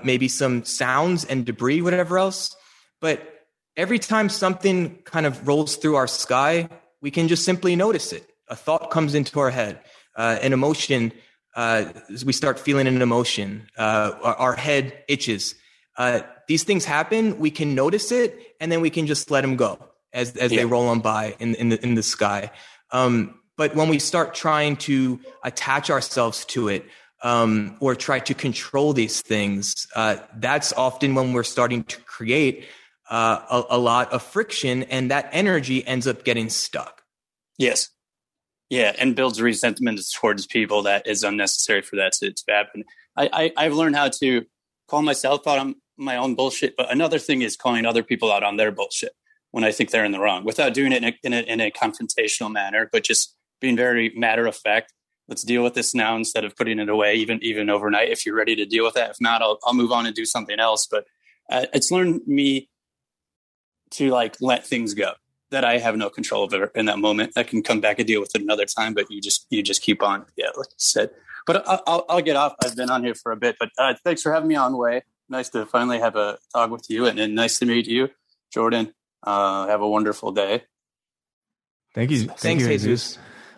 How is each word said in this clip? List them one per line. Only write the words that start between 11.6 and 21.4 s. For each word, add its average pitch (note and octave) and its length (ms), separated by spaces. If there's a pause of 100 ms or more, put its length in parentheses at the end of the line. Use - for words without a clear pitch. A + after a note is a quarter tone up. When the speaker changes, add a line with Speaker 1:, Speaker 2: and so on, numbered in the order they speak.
Speaker 1:
we C3+ 80
start C3+ 260
feeling C#3 280
an B2+ 140
emotion, A2+ 680 (100)
uh, G#2+ 340 (100)
our, - 140
our B2 200
head C3+ 520
itches. A#2+ 480 (420)
Uh, B2 240 (260)
these D#3+ 160
things G3 220
happen, G3+ 540
we D#3 100
can D3+ 240
notice D#3+ 380
it, A#3+ 480
and E3 120
then E3 100
we E3 80
can D#3+ 180
just D3 240
let C#3 120
'em C3 120
go A2+ 240 (320)
as, B2 240
as B2 160
Speaker 2:
Yeah. A2+ 80
Speaker 1:
they A#2+ 60
roll A#2+ 240
on A#2 100
by G#2+ 400
in, A#2 160